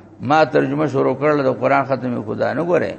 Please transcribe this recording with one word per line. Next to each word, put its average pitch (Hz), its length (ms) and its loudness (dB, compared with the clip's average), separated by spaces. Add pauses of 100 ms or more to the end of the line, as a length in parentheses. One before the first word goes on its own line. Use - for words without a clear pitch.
(200)
ما 151 240 2
ترجمه 143 440 0
شروع 135 280 0
کړل، 147 280 0
د 127 180 0
قرآن 135 220 2
ختمه 123 440 -4
خدا 110 260 -2
نه 143 120 -2
ګوره. 127 340 0